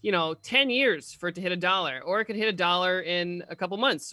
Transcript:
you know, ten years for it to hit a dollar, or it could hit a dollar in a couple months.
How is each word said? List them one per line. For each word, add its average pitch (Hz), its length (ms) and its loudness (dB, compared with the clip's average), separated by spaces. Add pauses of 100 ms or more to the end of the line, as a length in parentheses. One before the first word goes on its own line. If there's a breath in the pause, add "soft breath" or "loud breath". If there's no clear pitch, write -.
you 208 100 0
know, 165 220 0
ten 262 360 2
years 240 420 2
for - 160 -8
it 175 80 -6
to 180 40 -8
hit 180 120 -2
a 180 40 0
dollar, 175 480 0
or 185 160 0
it 220 40 -2
could 214 120 -6
hit 220 120 0
a 214 40 2
dollar 180 480 2
in 175 480 -2
a 170 60 -12
couple 185 240 -4
months. 226 340 0